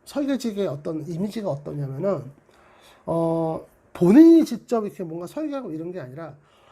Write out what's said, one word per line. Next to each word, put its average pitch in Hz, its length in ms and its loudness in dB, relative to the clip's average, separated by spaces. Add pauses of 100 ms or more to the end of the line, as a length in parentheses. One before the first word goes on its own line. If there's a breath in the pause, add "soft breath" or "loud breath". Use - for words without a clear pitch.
설계직의 240 600 -4
어떤 151 400 -8
이미지가 196 440 -6
어떠냐면은, 147 800 -6 (760 soft breath)
어, 165 580 -2 (300)
본인이 311 500 8
직접 233 420 -4
이렇게 - 160 -10
뭔가 170 240 -10
설계하고 277 460 -10
이런 165 200 -10
게 180 80 -12
아니라, 143 340 -16 (380 soft breath)